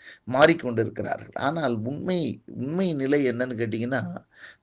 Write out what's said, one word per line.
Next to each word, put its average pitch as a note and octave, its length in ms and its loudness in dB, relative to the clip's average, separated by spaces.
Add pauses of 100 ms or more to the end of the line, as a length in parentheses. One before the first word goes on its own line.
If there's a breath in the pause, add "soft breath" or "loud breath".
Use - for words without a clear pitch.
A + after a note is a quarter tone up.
(280 loud breath)
மாறிக்கொண்டிருக்கிறார்கள். B2+ 1040 2
ஆனால் C3+ 500 0
உண்மை, D3 640 -2
உண்மை D#3+ 480 -2
நிலை C#3 320 2
என்னன்னு B2 280 0
கேட்டீங்கன்னா, A#2 600 -2 (460 loud breath)